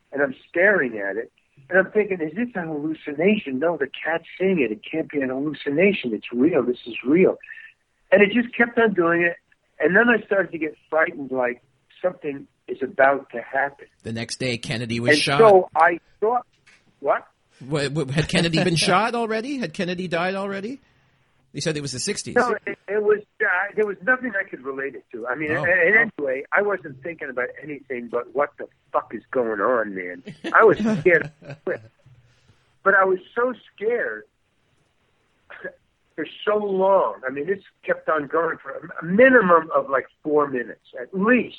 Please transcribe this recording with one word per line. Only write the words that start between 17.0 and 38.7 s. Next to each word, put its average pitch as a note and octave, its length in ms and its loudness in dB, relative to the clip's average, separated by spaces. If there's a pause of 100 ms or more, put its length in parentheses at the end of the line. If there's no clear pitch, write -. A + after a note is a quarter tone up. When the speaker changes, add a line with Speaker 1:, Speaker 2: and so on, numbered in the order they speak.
Speaker 2:
Wha-, C#3+ 240 -4
wha-, D3 220 -4
had D3+ 160 -2
Kennedy E3+ 360 0
been F3+ 120 2
Speaker 3:
<laughs> D#3 120 0
Speaker 2:
shot G#3 280 2
already? A#3 420 -4
Had F#3 160 -6
Kennedy F3+ 340 -6
died F3 280 -2
already? G3 440 -8 (720)
You C#3+ 80 -8
said D#3+ 160 -2
it D3 40 -6
was C3+ 120 -8
the B2+ 60 -10
sixties. - 360 -6
Speaker 1:
No, A#3+ 200 0 (120)
it, G3 100 -10 (100)
it G#3 160 -2
was, G#3 160 2 (220)
uh, A3 40 0 (300)
there G#3+ 100 0
was G3+ 180 -8
nothing B3 360 -2
I F#3+ 80 -6
could D3 160 -14
relate C3+ 320 -8
it G2+ 80 -16 (100)
to. A#2 140 -10
I B2+ 80 -4
mean, D3+ 160 -6
Speaker 2:
Oh. E3 120 -2
Speaker 1:
and, - 40 0 (280)
and A3 220 2
anyway, C3+ 340 -4
I F#3 100 2
wasn't E3 400 -4
thinking D#3+ 280 -10
about B2 180 -4 (140)
anything C3+ 460 -10
but A#2+ 280 -6
what C#3+ 240 -2
the A2+ 80 -12 (260)
fuck D3 220 -4
is G2+ 160 -10
going A2+ 280 -2
on, G#2+ 360 0
man. F2+ 280 -10 (300)
I G3 100 8
was G3 140 6 (220)
scared. D#3 320 2 (340)
Speaker 2:
<laughs> F3 160 -6 (1000)
Speaker 1:
But G3 140 2
I F#3+ 80 6
was F#3 160 2 (160)
so B3 180 0 (220)
scared F3+ 480 -4 (1900)
for D#3+ 100 -6 (200)
so G#3 120 2
long. F#3+ 580 2 (120)
I - 40 -4
mean, C#3+ 140 -6
this G3 140 -2 (240)
kept F3 260 -4
on D3+ 180 0
going E3 300 -2
for C3+ 140 -16